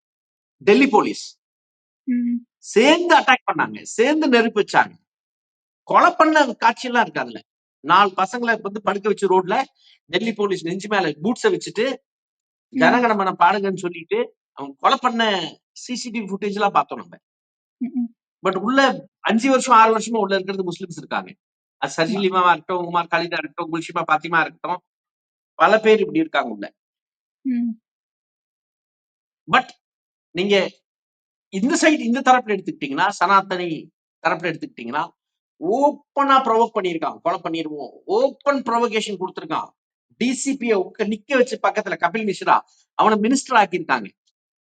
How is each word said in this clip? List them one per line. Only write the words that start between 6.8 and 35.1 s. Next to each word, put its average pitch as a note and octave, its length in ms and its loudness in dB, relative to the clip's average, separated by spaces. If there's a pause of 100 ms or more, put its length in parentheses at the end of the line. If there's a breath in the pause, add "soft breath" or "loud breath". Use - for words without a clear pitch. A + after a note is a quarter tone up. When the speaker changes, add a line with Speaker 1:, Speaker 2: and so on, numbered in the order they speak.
Speaker 1:
இருக்கு D#3 200 -2
அதுல. A#2+ 200 -10 (400)
நாலு F#3 360 4
பசங்களை A3+ 440 -2
வந்து G#3 220 -10
படுக்க G3+ 260 -2
வச்சு G3 200 0
ரோட்ல F#3 340 2 (420 soft breath)
டெல்லி A3 280 -4
போலீஸ் G3 320 -4
நெஞ்சு F#3 240 -6
மேல G3 200 0
பூட்ஸை D#3+ 400 -2
வச்சுட்டு A3+ 460 -2 (720)
Speaker 2:
ம். B3+ 140 -2
Speaker 1:
ஜனகணமன A3 560 2
பாடுங்கன்னு F#3+ 380 2
சொல்லிட்டு F3+ 600 -6 (160)
அவங்க C#3 260 -14
கொலை B3 220 2
பண்ண A3 520 -2 (200)
சி - 240 -12
சி A#3+ 140 -12
டி A3+ 100 -6
வி - 20 -6
ஃபுட்டேஜ் G3 300 -6
எல்லாம் G3+ 200 -2
பார்த்தோம் C#3+ 260 -2
நம்ம. - 180 -18 (600)
Speaker 2:
ம், B3+ 240 -6
ம். A#3 140 -6 (320)
Speaker 1:
But F#3 120 -2
உள்ள A#3+ 500 0 (120)
அஞ்சு A3 300 0
வருஷம், B3+ 240 4
ஆறு A3 240 6
வருஷமா A3 180 -6
உள்ள G3 180 0
இருக்கிறது F#3+ 300 -4
முஸ்லிம்ஸ் E3+ 340 -10
இருக்காங்க. G2 360 -8 (420)
அது C#3+ 200 -6
சர்ஜில் G3 260 0
Speaker 2:
ஆமா. - 20 2
Speaker 1:
இமாமா F#3 280 2
இருக்கட்டும், F3 420 -4
உமார் E3+ 120 -2
காலிதா E3+ 320 -2
இருக்கட்டும், D#3+ 340 -8
குல்ஷிபா E3 300 -6 (100)
பாத்திமா E3 280 0
இருக்கட்டும், D#3 420 -6 (720)
பல F#3+ 240 4
பேர் G#3+ 220 4
இப்படி D3+ 180 -2
இருக்காங்க C#3+ 320 -2
உள்ள. G#2 240 -12 (760)
Speaker 2:
ம். A#3+ 320 -4 (1700)
Speaker 1:
But B3 160 2 (600)
நீங்க F#3+ 500 0 (680)
இந்த B3 320 0
சைடு, D#4 180 4
இந்த A#3+ 220 -2
தரப்புல B3+ 380 2
எடுத்துக்கிட்டீங்கன்னா, D3+ 500 -4
சனாதனி F#3 840 0 (360)
தரப்புல E3+ 280 -2
எடுத்துக்கிட்டீங்கன்னா, C#3+ 540 -8 (560)